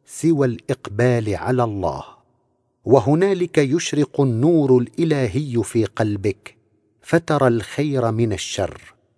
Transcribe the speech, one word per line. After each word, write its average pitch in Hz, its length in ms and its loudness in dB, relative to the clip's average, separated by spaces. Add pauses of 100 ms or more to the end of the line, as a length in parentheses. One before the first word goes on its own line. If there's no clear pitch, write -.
سوى 147 420 0
الإقبال 117 880 -2
على 123 280 -2
الله، 90 400 -4 (840)
وهنالك 165 720 2
يشرق 147 640 0
النور 135 560 4
الإلهي 131 840 -2
في 113 220 0
قلبك، 104 720 -4 (460)
فترى 151 460 0
الخير 120 640 -2
من 113 220 0
الشر - 480 -6 (360)